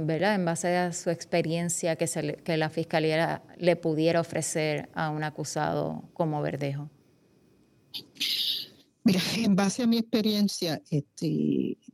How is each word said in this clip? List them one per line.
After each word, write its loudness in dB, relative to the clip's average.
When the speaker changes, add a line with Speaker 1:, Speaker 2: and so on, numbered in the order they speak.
Speaker 1:
verdad, 2
en 0
base 0
a 0
su -4
experiencia 0
que 0
se -4
le, -4
que -2
la 2
fiscalía 0
le 4
pudiera 2
ofrecer -2
a -2
un -4
acusado -4
como -2
Verdejo? -4
Speaker 2:
Mira, 4
en 4
base 2
a 2
mi 4
experiencia, 0
este, 0